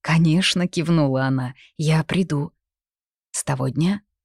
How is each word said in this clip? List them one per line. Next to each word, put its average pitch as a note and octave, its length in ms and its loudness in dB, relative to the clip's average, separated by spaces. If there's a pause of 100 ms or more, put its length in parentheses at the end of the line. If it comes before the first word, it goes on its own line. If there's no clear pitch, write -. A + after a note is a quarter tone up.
«Конечно», — E3 680 2
кивнула D3 560 0
она, — C3 280 -2 (240)
«я D#3+ 260 0
приду». D#3+ 500 -2 (760)
С - 120 -10
того C3 240 -4
дня F3 340 -2 (240)